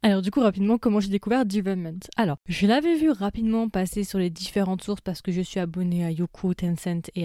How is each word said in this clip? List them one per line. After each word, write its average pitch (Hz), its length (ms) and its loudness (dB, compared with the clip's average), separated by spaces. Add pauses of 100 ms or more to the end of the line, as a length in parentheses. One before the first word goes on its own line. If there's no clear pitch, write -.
Alors 196 180 4
du 190 80 -2
coup 285 100 0
rapidement 208 380 4
comment 214 220 2
j'ai 196 100 -4
découvert 214 340 0
Derailment. 185 540 -2 (180)
Alors 180 200 2 (100)
je 180 220 2
l'avais 302 260 4
vu 311 160 4
rapidement 220 580 0
passer 190 360 -2
sur 190 160 -2
les 180 100 2
différentes 185 540 -2
sources 208 160 -4
parce - 220 -8
que 190 100 -2
je 180 100 0
suis 180 160 -4
abonnée 175 460 0
à 165 80 0
Youku, 175 420 -2
Tencent 170 600 -2
et 175 80 -2